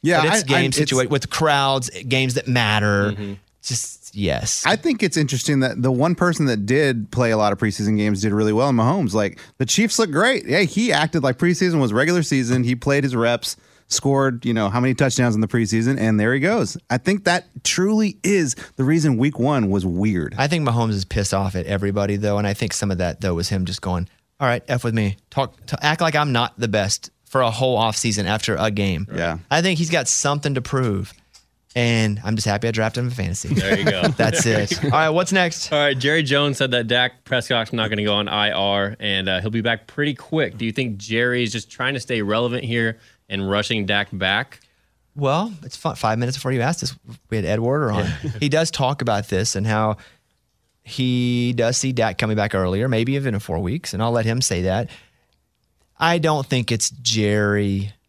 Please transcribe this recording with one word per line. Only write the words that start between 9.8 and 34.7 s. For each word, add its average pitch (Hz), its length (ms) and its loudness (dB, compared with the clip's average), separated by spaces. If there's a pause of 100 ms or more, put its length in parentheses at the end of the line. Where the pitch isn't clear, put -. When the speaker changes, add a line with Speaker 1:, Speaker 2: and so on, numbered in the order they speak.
Speaker 1:
look 208 120 2
great. 226 340 2
Yeah, 160 160 2
he 208 320 0
acted 156 300 2
like 131 160 0
preseason 175 420 2
was 120 100 2
regular 160 320 2
season. 127 400 0
He 123 120 0
played 139 280 0
his 127 120 -2
reps, 117 420 0 (300)
scored, 135 580 0
you 117 80 0
know, 107 160 2
how 113 100 0
many 127 140 2
touchdowns 123 420 2
in 107 60 2
the 110 60 2
preseason, 117 520 0
and 110 200 2
there 113 140 2
he 135 60 0
goes. 180 380 0 (140)
I 123 80 0
think 196 260 0
that 175 220 0 (160)
truly 208 600 2
is 180 320 2 (220)
the 135 60 0
reason 147 340 4
week 139 220 0
one 123 300 2
was 95 160 2
weird. 92 520 0
Speaker 2:
I 135 100 2
think 156 180 0
Mahomes 117 260 2
is 98 140 -2
pissed 101 280 -2
off 98 220 -2
at 87 100 -4
everybody, 101 520 0
though, 104 200 0
and 104 100 0
I 101 60 0
think 110 180 -4
some 101 200 -2
of 90 80 -2
that, 87 200 -2
though, 92 140 -2
was 85 160 -2
him 95 160 -2
just 90 160 -6
going, 90 260 -2 (320)
"All 135 80 0
right, 120 220 0
F 123 160 -2
with 113 80 -2
me. 101 240 0 (140)
Talk, - 340 -4
t-, 147 160 -6
act 151 200 0
like 160 140 2
I'm 147 160 2
not 120 260 0
the 120 120 -2
best 104 400 -2 (160)
for 131 160 0
a 117 100 2
whole 127 260 0
offseason 107 480 0
after 104 320 0
a 107 140 0
game." 98 420 -2
Speaker 1:
Yeah. 85 260 -4 (120)
Speaker 2:
I 156 100 2
think 180 180 0
he's 165 100 -2
got 160 180 0
something 143 480 0
to 127 60 -2
prove, 117 520 -2 (640)
and 113 480 2
I'm 110 120 -2
just 110 120 -2
happy 107 200 0
I 113 40 0
drafted 110 300 -2
him 123 80 -2
in 120 40 -6
fantasy. 95 400 -4
Speaker 3:
There 107 240 2
you - 80 -2
go. 90 220 0
Speaker 2:
<laughs> 135 100 -2
That's 113 280 2
Speaker 3:
<laughs> - 0 -
Speaker 2:
it. 107 400 0